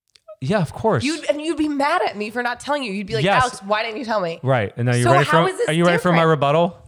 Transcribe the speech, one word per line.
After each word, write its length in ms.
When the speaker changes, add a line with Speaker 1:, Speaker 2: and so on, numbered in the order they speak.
Speaker 1:
Yeah, 180
of 140
course. 300
Speaker 2:
You'd, 260
and 120
you'd 160
be 120
mad 380
at 100
me 120
for 140
not 160
telling 240
you. 80
You'd 160
be 80
like, 80
Speaker 1:
Yes. 180
Speaker 2:
"Alex, 220
why 200
didn't 160
you 60
tell 160
me?" 220
Speaker 1:
Right. 340
And 80
now 80
you're 100
Speaker 2:
So 100
Speaker 1:
ready 120
Speaker 2:
how 200
Speaker 1:
for, 60
Speaker 2:
is 60
this 120
Speaker 1:
are 40
you 120
ready 120
for 120
my 80
Speaker 2:
different? 120
Speaker 1:
rebuttal? 480